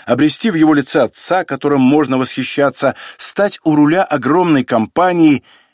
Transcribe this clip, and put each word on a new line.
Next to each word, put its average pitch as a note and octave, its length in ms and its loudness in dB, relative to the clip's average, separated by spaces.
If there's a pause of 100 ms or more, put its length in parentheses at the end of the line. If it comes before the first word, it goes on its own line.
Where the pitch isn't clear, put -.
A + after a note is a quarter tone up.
обрести D3 440 0
в F#3 40 -2
его D#3 180 4
лице C#3+ 300 0
отца, F3 420 -2
которым C#3+ 380 -2
можно C3+ 340 2
восхищаться, C3 760 -2 (240)
стать - 440 -4
у D#3 120 2
руля D3+ 280 2
огромной D3 640 0
компании. D#3 800 0 (300)